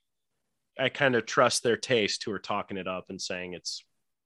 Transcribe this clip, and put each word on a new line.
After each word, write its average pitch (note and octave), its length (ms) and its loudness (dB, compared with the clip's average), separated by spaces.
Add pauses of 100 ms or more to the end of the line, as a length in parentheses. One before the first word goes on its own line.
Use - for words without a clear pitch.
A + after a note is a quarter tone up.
(800)
I B2+ 100 0
kind C3+ 260 2
of A2 120 0
trust B2 340 4
their A2+ 160 4
taste A2 460 0
who A2+ 80 -4
are F#2+ 80 -4
talking G2+ 380 -6
it F2+ 100 -6
up F#2 220 -6
and F#2 120 -10
saying F2+ 320 -8
it's - 320 -10 (400)